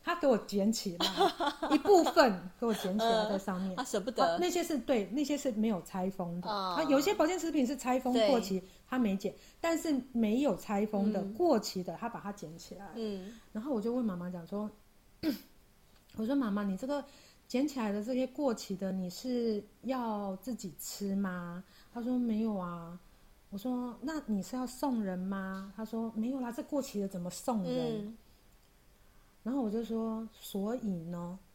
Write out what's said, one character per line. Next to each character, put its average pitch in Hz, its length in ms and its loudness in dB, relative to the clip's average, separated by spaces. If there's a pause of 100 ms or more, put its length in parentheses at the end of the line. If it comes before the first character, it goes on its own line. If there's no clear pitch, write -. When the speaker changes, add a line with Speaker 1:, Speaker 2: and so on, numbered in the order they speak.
Speaker 1:
她 339 180 0
给 311 60 2
我 247 140 8
捡 202 320 2
起 175 260 -2
来， 320 80 0 (300)
Speaker 2:
<laughs> - 400 -2
Speaker 1:
一 - 20 6
部 359 280 8
分 226 440 6 (100)
给 240 60 -2
我 226 80 2
捡 190 240 -2
起 220 80 2
来 226 240 4
在 196 80 0
上 185 240 -2
面。 190 120 -2
Speaker 2:
嗯， - 20 -6
她 254 80 -4
舍 214 160 -2
不 208 100 -2
得。 247 140 2
Speaker 1:
啊， 214 160 4
那 359 100 2
些 349 140 2
是， 311 140 -2
对， 226 340 2
那 277 120 0
些 285 140 0
是 262 140 0
没 214 160 2
有 190 160 0
拆 190 260 -4
封 175 320 -4
的。 214 80 -6
Speaker 2:
哦。 190 280 -2
Speaker 1:
啊， 320 80 0
有 277 140 6
些 381 140 2
保 311 140 4
健 359 100 0
食 320 140 -2
品 269 160 4
是 285 100 -2
拆 254 220 0
封 254 140 0 (140)
过 240 120 6
期， 190 200 -2
Speaker 2:
对。 180 80 -10 (200)
Speaker 1:
她 254 100 -2
没 208 180 2
捡， 196 200 -4 (260)
但 330 160 2
是 302 240 0 (120)
没 226 280 4
有 240 140 2
拆 202 300 0
封 208 280 2
的， 196 80 0
Speaker 2:
嗯。 196 120 -4
Speaker 1:
过 294 260 6
期 - 240 -4
的， 170 140 -6
她 233 120 -6
把 190 120 -8
它 202 100 -8
捡 170 260 -12
起 - 160 -16
来。 190 220 -14
Speaker 2:
嗯。 208 380 -6 (180)
Speaker 1:
然 220 120 -8
后 294 100 -4
我 233 60 0
就 233 140 0
问 254 100 2
妈 190 120 0
妈 175 160 -6
讲 170 160 -8
说， 214 240 -4 (500)
<clears throat> - 920 -8
我 220 100 -4
说 262 100 2
：“妈 254 140 2
妈， 202 140 0
你 190 120 0
这 254 120 -6
个 285 160 -2 (440)
捡 269 200 2
起 277 120 -4
来 214 120 0
的 208 120 -2
这 254 100 -2
些 254 120 2
过 262 280 0
期 202 220 -4
的， 190 160 -4
你 185 180 -2
是 233 540 -2 (200)
要 220 540 -2
自 240 180 -6
己 170 240 -10
吃 196 360 -4
吗？” 180 480 -4 (300)
她 240 80 -6
说 254 160 0
：“没 220 240 2
有 214 140 0
啊。” 175 420 -6 (540)
我 202 60 -8
说 247 440 -4
：“那 302 240 -4
你 202 180 0
是 - 120 -8
要 254 100 -2
送 240 380 -2
人 185 140 -2
吗？” 190 600 -6
她 220 80 -6
说 226 320 -4
：“没 220 120 0
有 269 100 -2
啦， 240 120 -4
这 269 120 -6
过 285 180 0
期 208 180 -4
的 196 80 0
怎 185 140 -6
么 175 80 -4
送 220 340 -2
人？” 240 420 -2
Speaker 2:
嗯。 226 120 -12 (1300)
Speaker 1:
然 226 100 -4
后 277 80 0
我 214 100 0
就 226 120 -2
说 226 500 -4
：“所 208 420 -4
以 240 120 -4
呢？” 175 520 -6 (160)